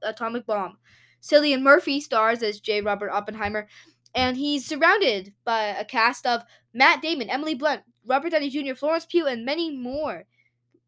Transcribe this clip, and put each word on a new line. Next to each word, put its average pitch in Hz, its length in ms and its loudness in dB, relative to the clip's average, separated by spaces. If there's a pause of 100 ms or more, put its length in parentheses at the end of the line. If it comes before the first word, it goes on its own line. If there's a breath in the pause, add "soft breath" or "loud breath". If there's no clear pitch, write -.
atomic 226 440 -6
bomb. 196 320 -4 (420 soft breath)
Cillian 294 420 4
Murphy 285 380 6
stars 233 420 0
as 208 160 -4
J. 208 220 -2
Robert 202 300 -2
Oppenheimer, 208 580 -4 (460 loud breath)
and 254 220 0
he's 285 300 -2
surrounded 294 680 2 (120)
by 226 180 -2
a 208 220 -4
cast 240 420 0
of 240 160 0 (300 soft breath)
Matt 269 300 4
Damon, 311 280 -4
Emily 302 240 -4
Blunt, 262 280 -2 (220)
Robert 277 260 -2
Downey 294 200 -2
Junior, 269 240 -6
Florence 320 320 -4
Pugh, 330 200 0
and 233 180 -4
many 320 260 -4
more. 254 540 -8 (640)